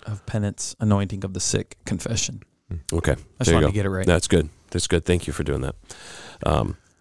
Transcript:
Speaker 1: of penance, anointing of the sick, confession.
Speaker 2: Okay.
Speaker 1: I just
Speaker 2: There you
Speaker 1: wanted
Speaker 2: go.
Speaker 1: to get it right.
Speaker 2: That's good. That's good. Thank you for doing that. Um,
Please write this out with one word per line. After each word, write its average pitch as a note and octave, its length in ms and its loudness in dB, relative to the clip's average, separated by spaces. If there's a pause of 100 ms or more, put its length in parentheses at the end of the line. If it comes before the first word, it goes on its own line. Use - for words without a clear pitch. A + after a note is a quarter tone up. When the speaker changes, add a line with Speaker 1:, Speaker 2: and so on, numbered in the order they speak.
Speaker 1:
of G#2 220 -8
penance, - 520 -4
anointing G2+ 460 2
of F#2+ 80 -8
the G2 60 -6
sick, - 460 -2
confession. - 580 -4 (480)
Speaker 2:
Okay. D#2+ 220 2
Speaker 1:
I - 20 2
just - 100 -10 (140)
Speaker 2:
There B2+ 80 2
you E2 80 6
Speaker 1:
wanted D#2+ 100 6
Speaker 2:
go. - 40 4
Speaker 1:
to - 40 0
get G2+ 120 0
it G2 40 -2
right. F#2+ 160 -2
Speaker 2:
That's F2 220 4
good. D#2+ 220 4 (200)
That's - 180 -2
good. E2 180 2
Thank F2 200 2
you D2 80 -4
for D2+ 100 -4
doing C#2+ 180 -2
that. C2+ 140 -4 (680)
Um, A#1 320 2 (240)